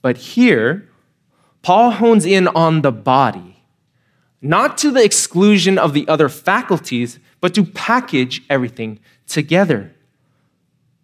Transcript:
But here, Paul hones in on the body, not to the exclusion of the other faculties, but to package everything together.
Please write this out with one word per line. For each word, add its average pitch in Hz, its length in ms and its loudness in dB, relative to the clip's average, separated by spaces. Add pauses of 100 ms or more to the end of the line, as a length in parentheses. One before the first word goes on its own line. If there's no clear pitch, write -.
But 127 160 -2
here, 180 720 0 (720)
Paul 220 280 2
hones 214 340 2
in 190 240 2
on 160 320 0
the 139 100 0
body, 107 720 -2 (800)
not 185 360 -2
to 294 140 -2
the 247 120 2
exclusion 190 760 2
of 143 140 0
the 147 140 -4
other 156 220 2
faculties, 170 880 -4 (240)
but 180 140 -4
to 208 80 2
package 160 840 -4
everything 120 520 -6 (260)
together. 151 680 -2 (1120)